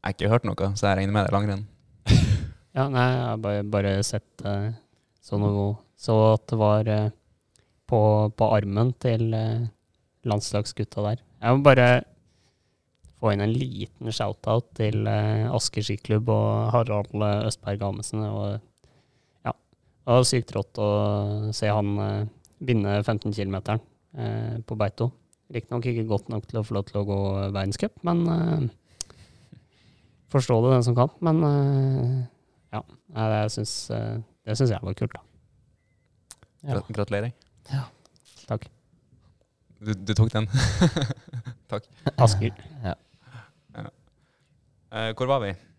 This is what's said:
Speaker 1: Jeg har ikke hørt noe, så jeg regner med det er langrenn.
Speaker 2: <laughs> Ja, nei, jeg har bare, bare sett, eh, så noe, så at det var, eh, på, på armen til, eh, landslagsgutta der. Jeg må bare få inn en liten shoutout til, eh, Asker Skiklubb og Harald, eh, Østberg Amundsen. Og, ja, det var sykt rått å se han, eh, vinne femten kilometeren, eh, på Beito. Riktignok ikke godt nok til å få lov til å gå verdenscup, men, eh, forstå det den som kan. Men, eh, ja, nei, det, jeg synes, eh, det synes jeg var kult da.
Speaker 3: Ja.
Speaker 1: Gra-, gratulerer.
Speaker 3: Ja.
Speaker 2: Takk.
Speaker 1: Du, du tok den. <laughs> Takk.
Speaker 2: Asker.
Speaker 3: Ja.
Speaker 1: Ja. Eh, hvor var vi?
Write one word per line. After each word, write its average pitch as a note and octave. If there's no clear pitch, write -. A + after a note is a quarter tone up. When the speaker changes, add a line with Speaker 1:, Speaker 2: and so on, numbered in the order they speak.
Speaker 1:
Jeg -
har G2
ikke G2+
hørt A#2
noe, G2
så G2+
jeg F#2+
regner G2
med G#2
det -
er G2
langrenn. G2+
Speaker 2:
<laughs> -
Ja, C3+
nei, B2+
jeg B2+
har A2+
bare, G#2
bare G2+
sett, -
eh, G2+
så -
noe, G#2
så -
at -
det A#2
var, G#2+
eh, G#2+
på, G#2+
på A2
armen G#2
til, A2+
eh, A2+
landslagsgutta G#2
der. G#2+
Jeg A#2+
må C#3
bare B2+
få A2
inn G2+
en A2
liten A#2
shoutout A2
til, G#2+
eh, G#2+
Asker -
Skiklubb G#2+
og G#2+
Harald, A2+
eh, G#2
Østberg G2+
Amundsen. G2+
Og, G#2
ja, A#2
det -
var B2
sykt B2
rått -
å G#2
se G#2+
han, G#2
eh, G2+
vinne G#2
femten G#2+
kilometeren, G2
eh, A2
på A2
Beito. G#2+
Riktignok A#2
ikke A#2
godt G#2+
nok A2
til A2+
å G#2+
få -
lov G2
til G#2
å -
gå G2+
verdenscup, G2
men, E3+
eh, E3
forstå B2
det C3
den B2
som A#2+
kan. B2
Men, E3
eh, C3+
ja, G#2+
nei, A2+
det, G#2+
jeg G#2+
synes, -
eh, A2+
det A2
synes B2+
jeg G2+
var F#2+
kult -
da. -
Speaker 3:
Ja. C#3
Speaker 1:
Gra-, G#2
gratulerer. G#2
Speaker 3:
Ja. C3+
Speaker 2:
Takk. -
Speaker 1:
Du, G#2+
du G2
tok A2
den. A2
<laughs> -
Takk. G#2+
Speaker 2:
Asker. G#2+
Speaker 3:
Ja. F#2
Speaker 1:
Ja. -
Eh, A2
hvor B2+
var C3+
vi? G2+